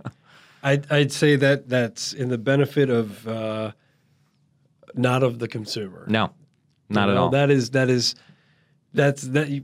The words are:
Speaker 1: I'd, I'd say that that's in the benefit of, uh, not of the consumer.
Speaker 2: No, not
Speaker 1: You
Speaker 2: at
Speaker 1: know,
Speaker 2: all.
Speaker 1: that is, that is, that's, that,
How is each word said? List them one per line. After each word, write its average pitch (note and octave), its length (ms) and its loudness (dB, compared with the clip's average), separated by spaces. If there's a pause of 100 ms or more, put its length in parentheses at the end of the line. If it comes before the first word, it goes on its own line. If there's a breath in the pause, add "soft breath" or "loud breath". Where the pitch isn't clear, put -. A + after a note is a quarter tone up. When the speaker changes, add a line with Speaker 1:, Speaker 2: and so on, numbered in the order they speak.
(640 soft breath)
Speaker 1:
I'd, C#3+ 280 0
I'd D3 180 2
say D3 260 4
that C3+ 320 2
that's B2 440 -2
in B2+ 160 -6
the B2 100 -2
benefit C3+ 500 2
of, A2+ 380 -2
uh, A2 460 -6 (1200)
not B2+ 300 2
of A#2+ 160 0
the A2+ 80 -6
consumer. G#2 580 -10
Speaker 2:
No, G#2+ 240 0 (580)
not G#2 180 0
Speaker 1:
You G2+ 40 2
Speaker 2:
at G2 60 2
Speaker 1:
know, F#2 80 2
Speaker 2:
all. E2+ 60 2
Speaker 1:
that C#3 200 2
is, B2+ 200 2
that C3 200 0
is, B2 240 0 (800 soft breath)
that's, C#3 280 2
that, C#3+ 260 -2 (160)